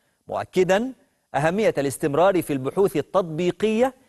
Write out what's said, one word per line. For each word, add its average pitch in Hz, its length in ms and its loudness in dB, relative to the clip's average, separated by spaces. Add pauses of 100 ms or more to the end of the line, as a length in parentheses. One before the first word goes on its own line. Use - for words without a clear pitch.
(280)
مؤكدًا 185 640 0 (420)
أهمية 170 440 0
الاستمرار 151 640 0
في 151 100 -6
البحوث 147 440 0
التطبيقية 185 960 -2 (140)